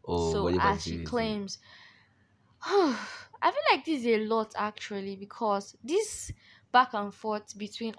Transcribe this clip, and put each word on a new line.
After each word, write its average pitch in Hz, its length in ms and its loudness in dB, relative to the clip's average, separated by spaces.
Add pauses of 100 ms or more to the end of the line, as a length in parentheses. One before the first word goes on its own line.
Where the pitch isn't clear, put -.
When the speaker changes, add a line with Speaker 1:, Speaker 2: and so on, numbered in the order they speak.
Speaker 1:
Oh, 85 320 0
Speaker 2:
So, - 0 -
Speaker 1:
body 90 200 2
Speaker 2:
as - 280 2
she 82 120 -4
Speaker 1:
positivity. - 20 -6
Speaker 2:
claims, 214 580 -4 (840)
<sighs> - 240 -20
I 302 840 2
feel 539 120 -2 (140)
like 269 80 -8
this 302 160 0
is 233 60 -2
a 220 180 4
lot, 220 320 0
actually, 196 600 -6
because 202 680 -4
this 370 500 -2 (380)
back 247 240 6
and 202 180 -4
forth 214 460 -6
between 214 400 -8